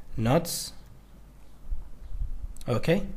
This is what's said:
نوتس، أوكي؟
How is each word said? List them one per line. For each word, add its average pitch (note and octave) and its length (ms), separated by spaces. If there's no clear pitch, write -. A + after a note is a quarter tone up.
نوتس، B2+ 560
أوكي؟ D#3 380